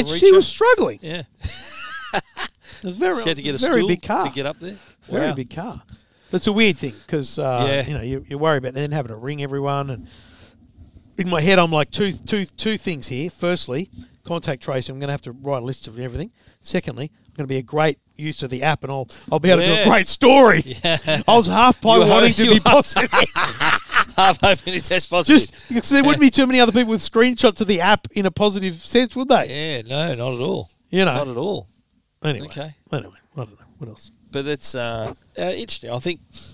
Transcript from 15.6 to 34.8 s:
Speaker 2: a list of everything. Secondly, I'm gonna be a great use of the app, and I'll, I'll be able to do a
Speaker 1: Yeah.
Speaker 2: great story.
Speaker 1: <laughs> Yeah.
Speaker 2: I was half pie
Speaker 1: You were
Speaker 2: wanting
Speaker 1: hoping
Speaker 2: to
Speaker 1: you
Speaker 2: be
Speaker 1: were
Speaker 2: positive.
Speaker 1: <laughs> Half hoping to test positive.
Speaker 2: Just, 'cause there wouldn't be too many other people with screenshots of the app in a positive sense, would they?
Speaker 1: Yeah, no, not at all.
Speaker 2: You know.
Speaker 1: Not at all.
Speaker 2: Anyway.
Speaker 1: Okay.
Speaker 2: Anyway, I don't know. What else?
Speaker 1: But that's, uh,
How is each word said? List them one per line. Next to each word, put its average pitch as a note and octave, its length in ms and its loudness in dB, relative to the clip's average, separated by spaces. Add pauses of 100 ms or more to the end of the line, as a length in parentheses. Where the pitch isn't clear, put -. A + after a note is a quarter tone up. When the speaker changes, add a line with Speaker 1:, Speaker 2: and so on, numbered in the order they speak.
Speaker 2:
a A#2+ 40 -10
list C3 220 -12
of A2+ 120 -18
everything. C3 320 -10 (280)
Secondly, D3 520 -8 (160)
I'm - 100 -20
gonna C#3+ 100 -8
be C3+ 100 -4
a C3 40 -6
great D3+ 380 -2 (180)
use D3+ 260 -10
of B2+ 60 -8
the B2 140 -8
app, D3+ 200 -2
and C3+ 80 -8
I'll, C3+ 160 -8 (240)
I'll D3+ 80 2
be F3 100 2
able E3+ 120 6
to F3+ 60 2
do G3+ 60 4
a - 40 2
Speaker 1:
Yeah. G#3 80 2
Speaker 2:
great A3 240 4
story. A#3 680 6
Speaker 1:
<laughs> - 40 -14
Yeah. E3 140 0 (300)
Speaker 2:
I G#3+ 100 8
was G#3+ 80 4
half A3+ 340 4
pie A3+ 160 4
Speaker 1:
You F3+ 60 8
were E3 80 6
Speaker 2:
wanting A3+ 220 6
Speaker 1:
hoping - 20 2
Speaker 2:
to A3 120 2
Speaker 1:
you A#3+ 60 6
Speaker 2:
be G#3 60 8
Speaker 1:
were F#3 140 0
Speaker 2:
positive. - 400 4
Speaker 1:
<laughs> F3+ 1040 0
Half F#3+ 260 4
hoping F#3 320 0
to F3+ 80 -4
test - 280 -2
positive. F3 400 4
Speaker 2:
Just, - 240 -14
'cause - 160 -2
there C#4 140 4
wouldn't D4 180 4
be C4+ 80 8
too C4+ 160 2
many B3+ 140 2
other A#3 120 4
people A3+ 200 2
with G#3+ 100 -2
screenshots A#3 600 0
of G3 60 -4
the F3+ 140 0
app G3 300 2
in G3 160 -2
a F3+ 40 -4
positive F#3+ 440 -2
sense, A#3+ 400 -2
would B3+ 120 -6
they? E3 200 2 (300)
Speaker 1:
Yeah, A#2 100 -8
no, D3 280 -4
not B2 200 -6
at A#2+ 60 -6
all. - 280 -6 (220)
Speaker 2:
You F#3 140 2
know. D3 100 0
Speaker 1:
Not C#3 140 -4
at A#2 80 -8
all. D3 300 -6 (560)
Speaker 2:
Anyway. C#3+ 220 -4
Speaker 1:
Okay. D3+ 280 -14 (180)
Speaker 2:
Anyway, G#2 220 -8 (220)
I D3 40 -12
don't A2+ 120 -12
know. - 140 -20 (140)
What A#2 100 -14
else? - 220 -20 (200)
Speaker 1:
But C#3 140 -8
that's, D3 300 -6
uh, A#2 380 -8 (240)